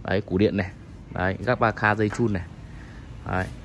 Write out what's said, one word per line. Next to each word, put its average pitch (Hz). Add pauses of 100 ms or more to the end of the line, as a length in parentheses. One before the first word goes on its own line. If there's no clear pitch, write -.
Đấy, 98
củ 92
điện 101
này. 98 (440)
Đấy, 95 (100)
gác 120
ba 113
kha 107
dây 107
chun 110
này. 90 (840)
Đấy. 92 (180)